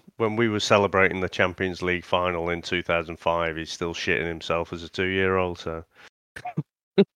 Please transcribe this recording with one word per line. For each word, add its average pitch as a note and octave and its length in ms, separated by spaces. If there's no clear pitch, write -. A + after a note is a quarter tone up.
when A2 180
we A#2 140
were G#2 100
celebrating F#2+ 600
the F#2 100
Champions F#2 520
League F2+ 240
final F2+ 440
in F2 120
two F2 220
thousand E2+ 340
five, E2+ 400
he's D#2+ 140
still E2+ 220
shitting E2 340
himself E2 440
as E2+ 120
a E2 60
two-year-old, F#2+ 680
so. E2 300
<laughs> - 1120